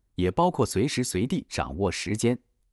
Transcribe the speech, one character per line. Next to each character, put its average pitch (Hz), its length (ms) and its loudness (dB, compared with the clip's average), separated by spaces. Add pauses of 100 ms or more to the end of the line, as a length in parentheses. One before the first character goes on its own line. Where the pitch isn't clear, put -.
(140)
也 90 160 2
包 175 200 2
括 123 140 2
随 98 240 0
时 127 160 -2
随 104 220 -2
地 170 240 -2
掌 71 260 -4
握 92 160 0
时 101 240 -4
间。 120 220 2 (340)